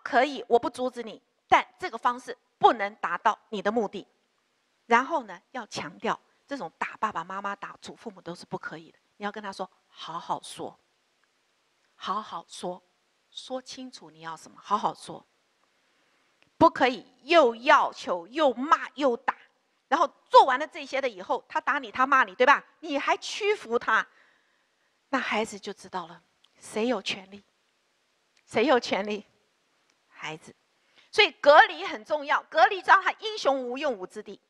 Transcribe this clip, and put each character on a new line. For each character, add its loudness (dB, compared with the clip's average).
可 2
以， -6
我 2
不 0
阻 -6
止 -10
你， -14
但 4
这 -10
个 -12
方 -2
式 -14
不 6
能 -4
达 -6
到 0
你 -8
的 0
目 0
的。” -12
然 4
后 -4
呢， -18
要 -12
强 -12
调 -4
这 -10
种 -12
打 -10
爸 -4
爸 -10
妈 -12
妈、 -8
打 -16
祖 -18
父 -16
母 -20
都 -14
是 -16
不 -10
可 -12
以 -20
的。 -20
你 -12
要 -6
跟 -14
他 -12
说 -10
，“好 -14
好 -8
说， -14
好 -8
好 -14
说， -12
说 -14
清 -18
楚 -20
你 -20
要 -12
什 -20
么， -20
好 -2
好 -4
说。” -18
不 6
可 0
以 -2
又 4
要 4
求 -8
又 0
骂 0
又 0
打， -6
然 0
后 2
做 10
完 2
了 -2
这 -12
些 -4
的 -4
以 -8
后， -4
他 -6
打 -2
你， -14
他 0
骂 4
你， -2
对 4
吧？ 6
你 -8
还 0
屈 -2
服 -4
他， 0
那 -2
孩 -2
子 -10
就 -12
知 -18
道 -10
了， -20
谁 -4
有 -2
权 -8
利？ -20
谁 0
有 4
权 -4
利？ -8
孩 -14
子。 -20
所 2
以 4
隔 8
离 -10
很 -10
重 -4
要， 0
隔 4
离 -2
让 6
他 0
英 -8
雄 0
无 -8
用 -4
武 -10
之 -16
地。 -18